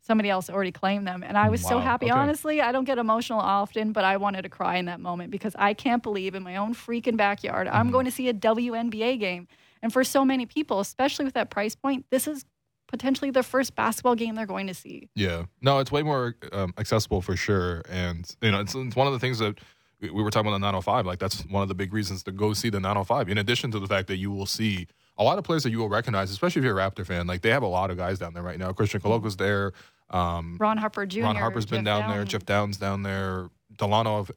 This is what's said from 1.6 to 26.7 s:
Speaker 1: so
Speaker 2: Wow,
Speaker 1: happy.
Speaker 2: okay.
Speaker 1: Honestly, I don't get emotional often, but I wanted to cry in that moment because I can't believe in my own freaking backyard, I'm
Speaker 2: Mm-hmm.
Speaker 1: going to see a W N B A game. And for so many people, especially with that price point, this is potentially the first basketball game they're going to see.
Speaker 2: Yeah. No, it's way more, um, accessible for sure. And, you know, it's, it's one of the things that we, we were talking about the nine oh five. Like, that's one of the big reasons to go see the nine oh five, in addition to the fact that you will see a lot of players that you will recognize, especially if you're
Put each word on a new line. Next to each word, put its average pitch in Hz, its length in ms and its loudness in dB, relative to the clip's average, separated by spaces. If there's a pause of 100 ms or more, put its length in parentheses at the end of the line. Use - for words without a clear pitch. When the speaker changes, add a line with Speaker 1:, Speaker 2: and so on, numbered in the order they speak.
Speaker 1:
so 240 140 2
Speaker 2:
Wow, 247 60 2
Speaker 1:
happy. 247 240 2
Speaker 2:
okay. 240 120 4
Speaker 1:
Honestly, 302 420 2
I 240 120 4
don't 262 100 2
get 262 160 0
emotional 226 400 0
often, 202 540 0
but 208 100 2
I 190 140 4
wanted 196 260 -2
to 190 60 -10
cry 180 300 -2
in 180 80 -2
that 175 120 -8
moment 175 320 -6
because 202 260 -6
I 202 180 2
can't 240 280 0
believe 190 320 -4
in 190 80 -6
my 180 140 -8
own 214 180 -2
freaking 233 420 -2
backyard, 202 520 0
I'm 226 180 4
Speaker 2:
Mm-hmm. 247 60 0
Speaker 1:
going 254 140 4
to 254 40 0
see 254 180 -2
a 247 40 2
W 226 420 2
N 226 160 -2
B 220 140 -4
A 254 120 2
game. 180 300 -4 (340)
And 226 120 -2
for 254 100 4
so 269 220 4
many 262 200 4
people, 226 360 0
especially 277 440 0
with 262 100 -4
that 233 160 0
price 214 260 -2
point, 269 340 -2
this 254 160 2
is 294 180 -6 (440)
potentially 262 420 0
the 254 140 4
first 262 320 0
basketball 226 400 2
game 226 180 -2
they're 220 100 -4
going 196 220 -6
to 185 80 -6
see. - 400 -16
Speaker 2:
Yeah. 85 300 -2 (160)
No, 135 180 4
it's 135 140 0
way 147 100 2
more, 131 320 0 (160)
um, 92 280 -2
accessible 107 440 0
for 90 140 -2
sure. 90 520 0
And, 87 400 -4 (140)
you 110 80 4
know, 98 80 2
it's, 101 160 -4
it's 127 220 -6
one 131 100 4
of 139 60 2
the 123 80 -2
things 127 180 -2
that 104 220 -2 (400)
we, 92 100 -8
we 98 140 -2
were 107 80 2
talking 107 160 2
about 101 80 2
the 98 100 0
nine 98 80 0
oh 92 60 0
five. 104 260 2
Like, 90 140 -4
that's - 260 -4
one 98 160 0
of 98 60 -2
the 95 80 -4
big 95 160 -4
reasons 98 320 -4
to 95 80 -8
go 104 220 0
see 110 160 -2
the 98 100 -2
nine 98 160 0
oh 98 80 2
five, 117 240 2
in 104 100 0
addition 117 320 0
to 107 80 -4
the 98 80 -6
fact 95 220 0
that 95 80 -2
you 101 160 -4
will 95 140 -4
see 95 420 -2 (280)
a 101 60 2
lot 143 160 4
of 147 60 -6
players 160 180 0
that 123 80 0
you 113 80 -2
will 113 120 0
recognize, 101 420 0
especially 175 280 0
if 131 40 2
you're 110 160 2